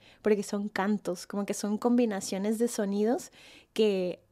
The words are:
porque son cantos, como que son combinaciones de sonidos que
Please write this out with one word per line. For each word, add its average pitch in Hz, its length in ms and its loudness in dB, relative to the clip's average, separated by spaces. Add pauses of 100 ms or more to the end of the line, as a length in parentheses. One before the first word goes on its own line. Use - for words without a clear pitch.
(220)
porque 208 220 4
son 208 240 -4
cantos, 196 580 -2
como 202 200 -4
que - 80 -4
son 208 240 -2
combinaciones 214 800 0
de 240 80 2
sonidos 208 640 -2 (420)
que 190 460 0 (120)